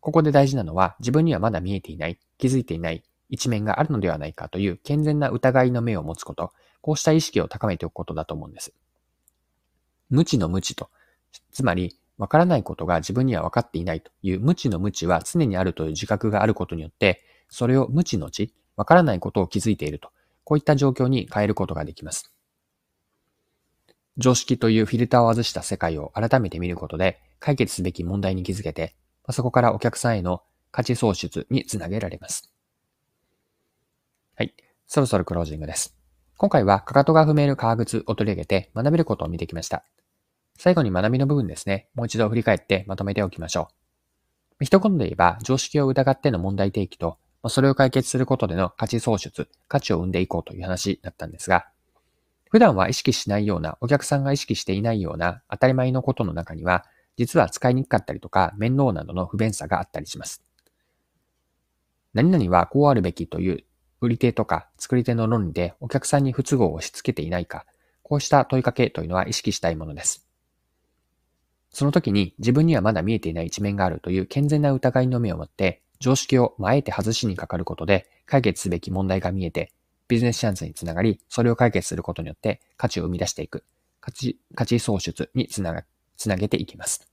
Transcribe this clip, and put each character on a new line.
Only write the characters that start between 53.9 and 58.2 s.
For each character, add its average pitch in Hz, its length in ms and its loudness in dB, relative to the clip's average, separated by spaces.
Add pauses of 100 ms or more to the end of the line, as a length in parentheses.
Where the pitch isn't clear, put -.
さ 143 140 0
ん 139 60 0
が 139 80 0
意 143 60 0
識 - 180 -4
し - 80 -8
て - 80 -4
い 98 100 0
な 113 120 0
い 104 80 0
よ 78 140 -4
う - 20 -8
な 87 320 -2
当 - 80 -8
た 127 100 4
り 131 60 4
前 127 180 2
の 127 100 0
こ 131 120 0
と 120 100 -2
の 85 100 -2
中 82 220 -8
に 78 80 -12
は、 90 220 2 (320)
実 120 200 0
は 117 120 4
使 - 200 0
い 123 60 4
に 131 80 0
く - 60 -8
か 117 80 2
っ - 80 -2
た - 80 -6
り - 80 -10